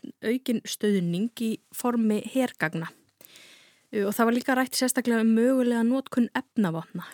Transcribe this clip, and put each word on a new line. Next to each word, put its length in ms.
aukinn 460
stuðning 640
í 140
formi 540
hergagna. 640
Uh, 160
og 80
það 160
var 80
líka 200
rætt 200
sérstaklega 480
um 80
mögulega 520
notkun 500
efnavopna 760